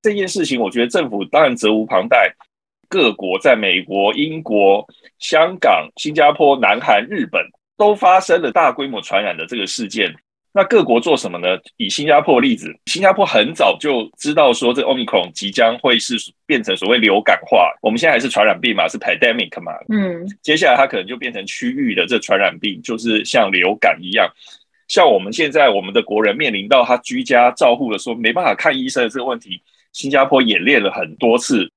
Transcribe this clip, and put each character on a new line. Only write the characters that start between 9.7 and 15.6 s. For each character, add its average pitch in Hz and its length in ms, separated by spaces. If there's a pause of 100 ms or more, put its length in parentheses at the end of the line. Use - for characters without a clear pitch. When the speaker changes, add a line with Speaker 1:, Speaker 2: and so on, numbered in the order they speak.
Speaker 1:
件。 95 260 (400)
那 202 120
各 202 180
国 117 180
做 156 160
什 98 140
么 87 80
呢？ 90 180 (200)
以 104 120
新 143 160
加 147 160
坡 139 180
的 131 80
例 120 80
子， - 160 (140)
新 - 160
加 190 100
坡 196 140
很 110 260
早 165 280
就 127 360
知 - 160
道 147 220
说 120 180
这 131 120
Omicron 110 480
即 101 180
将 117 300